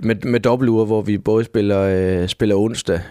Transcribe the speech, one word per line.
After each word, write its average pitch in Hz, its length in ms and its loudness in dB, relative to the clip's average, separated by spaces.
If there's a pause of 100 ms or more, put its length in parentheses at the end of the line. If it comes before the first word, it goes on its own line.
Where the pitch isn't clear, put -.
med, 113 120 2 (100)
med 120 160 0
dobbeltuger, 117 440 2
hvor 107 180 0
vi 101 160 -2
både 110 260 0
spiller, 101 360 0
øh, 92 480 0
spiller 104 260 0
onsdag, 104 460 -2 (100)